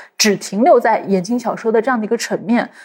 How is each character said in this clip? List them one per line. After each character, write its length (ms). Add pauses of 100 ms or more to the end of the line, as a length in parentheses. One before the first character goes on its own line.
(160)
只 200
停 260
留 160
在 220
言 220
情 160
小 180
说 160
的 100
这 80
样 80
的 80
一 20
个 80
层 260
面， 240 (180)